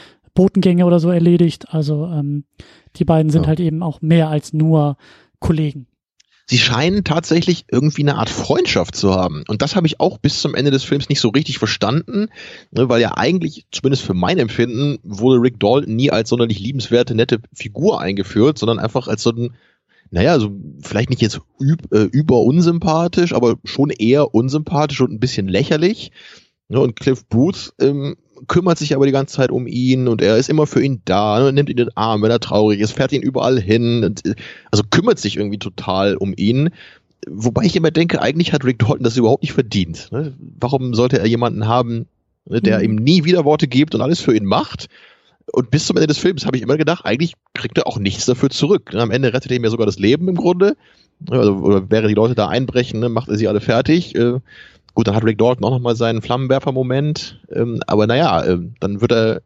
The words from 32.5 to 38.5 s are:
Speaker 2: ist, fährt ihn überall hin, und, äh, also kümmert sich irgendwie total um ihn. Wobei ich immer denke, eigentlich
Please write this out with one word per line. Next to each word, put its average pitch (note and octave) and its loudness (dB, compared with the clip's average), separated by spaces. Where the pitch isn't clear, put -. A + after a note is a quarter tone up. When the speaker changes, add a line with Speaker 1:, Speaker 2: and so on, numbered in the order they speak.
Speaker 2:
ist, G#2+ -2
fährt C3+ -2
ihn C3 4
überall C3 0
hin, A#2 2
und, E2+ -4
äh, F2 -2
also G#2 2
kümmert A3 2
sich - -4
irgendwie G#2 -6
total G2 -2
um G2 -4
ihn. B2+ 0
Wobei A2 -2
ich F3+ 2
immer D#3+ 2
denke, E3 0
eigentlich D#3 -2